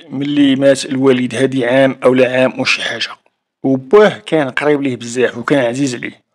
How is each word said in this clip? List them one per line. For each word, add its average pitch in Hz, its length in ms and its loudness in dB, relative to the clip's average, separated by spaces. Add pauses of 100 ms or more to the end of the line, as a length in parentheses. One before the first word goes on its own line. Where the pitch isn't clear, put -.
(100)
ملي 143 460 0
مات 139 280 2
الوالد، 127 500 0
هادي 131 320 -2
عام 135 380 2
او 127 100 4
لا 127 180 2
عام 127 280 0
وشي - 220 -4
حاجه، - 260 -8 (540)
وبوه 139 460 2
كان 143 420 -2
قريب 143 320 0
ليه 131 140 -4
بزاف 117 420 -4
وكان 135 260 0
عزيز 131 300 -4
عليه. - 280 -12 (120)